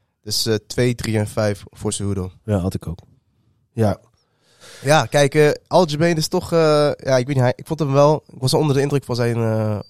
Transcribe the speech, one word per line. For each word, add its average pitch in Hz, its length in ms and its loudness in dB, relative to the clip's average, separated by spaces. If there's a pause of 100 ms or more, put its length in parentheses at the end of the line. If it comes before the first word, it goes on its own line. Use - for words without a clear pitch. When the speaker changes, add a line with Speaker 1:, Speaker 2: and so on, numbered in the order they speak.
(220)
Speaker 1:
Dus, - 240 -4
eh, 110 100 0 (120)
twee, 123 280 -2
drie 110 220 -4
en 104 100 0
vijf 104 420 -4
voor - 240 -8
Cejudo. 95 380 -6 (120)
Speaker 2:
Ja, 104 140 -2
had 90 160 -2
ik - 140 -8
ook. 80 120 -10 (720)
Ja. 107 280 -2 (840)
Speaker 1:
Ja, 143 240 2
kijk, 143 300 2
eh, 147 160 6 (160)
Aljamain 165 500 2
is 156 100 -2
toch, - 240 -4
eh, 165 80 2 (360)
ja, 131 220 0
ik 127 80 0
weet - 20 -12
niet, 139 100 -2
hij, 127 180 2
ik - 120 -16
vond 160 120 -6
hem 143 120 -2
wel, 143 360 4
ik - 140 -20
was 127 120 0
onder 156 220 2
de 139 60 2
indruk 143 220 -2
van 123 120 -6
zijn, 117 200 -2
eh, 110 440 -2 (100)